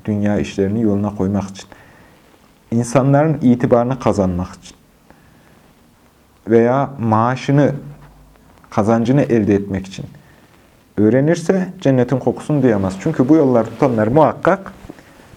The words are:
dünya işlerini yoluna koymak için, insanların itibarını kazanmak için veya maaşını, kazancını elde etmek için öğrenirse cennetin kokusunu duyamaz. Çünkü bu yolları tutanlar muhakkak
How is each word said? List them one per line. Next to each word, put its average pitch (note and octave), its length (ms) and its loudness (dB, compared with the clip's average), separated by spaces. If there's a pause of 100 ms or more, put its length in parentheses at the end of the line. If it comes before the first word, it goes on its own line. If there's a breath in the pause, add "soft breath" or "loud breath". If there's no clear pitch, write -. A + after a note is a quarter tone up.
dünya G#2 340 -2
işlerini G2 420 -2
yoluna G#2 340 -2
koymak G2 280 -2
için, - 220 -14 (1080 soft breath)
insanların C#3 720 2
itibarını B2 580 2
kazanmak F#2 540 0
için - 220 -20 (1700 soft breath)
veya A#2+ 420 2 (100)
maaşını, B2 720 2 (960)
kazancını A#2 520 0
elde G#2+ 340 2
etmek F#2+ 320 -4
için - 180 -14 (920 soft breath)
öğrenirse D#3+ 840 0
cennetin B2+ 380 0
kokusunu C3 440 -2
duyamaz. G2 360 0
Çünkü D3+ 300 -2
bu D#3 60 6
yolları B2+ 300 2
tutanlar A#2 420 0
muhakkak D#3 640 0 (640 loud breath)